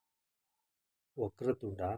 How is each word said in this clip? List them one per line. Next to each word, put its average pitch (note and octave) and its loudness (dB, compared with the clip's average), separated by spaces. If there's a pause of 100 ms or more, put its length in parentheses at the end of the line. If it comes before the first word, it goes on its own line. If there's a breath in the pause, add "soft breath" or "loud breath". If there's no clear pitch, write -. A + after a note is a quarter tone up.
(1200)
ವಕ್ರತುಂಡ A2 0 (160)